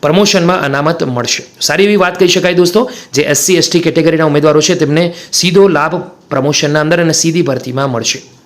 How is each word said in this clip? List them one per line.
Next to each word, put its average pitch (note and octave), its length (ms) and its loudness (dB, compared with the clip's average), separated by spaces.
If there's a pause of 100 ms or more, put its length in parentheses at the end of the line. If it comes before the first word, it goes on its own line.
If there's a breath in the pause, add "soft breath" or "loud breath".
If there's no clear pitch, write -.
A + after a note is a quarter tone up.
પ્રમોશનમાં F3+ 600 2
અનામત D3 420 -2
મળશે. B2 400 -4 (180)
સારી D#3 220 0
એવી G#3 120 2
વાત F3+ 240 0
કહી F#3+ 80 4
શકાય F3+ 260 0
દોસ્તો, F3+ 360 2 (240 loud breath)
જે C3+ 80 0
એસ D3 160 0
સી, F#3+ 180 0
એસ D#3+ 140 0
ટી F3 100 0
કેટેગરીના E3 460 0
ઉમેદવારો D3 360 2
છે F3 140 0
તેમને E3 380 0 (180 loud breath)
સીધો F3+ 360 2
લાભ D#3 280 0 (340)
પ્રમોશનના D3 520 0
અંદર E3 180 0
અને E3 140 2
સીધી E3 280 0
ભરતીમાં C3+ 500 -2
મળશે. A#2 300 -4 (240)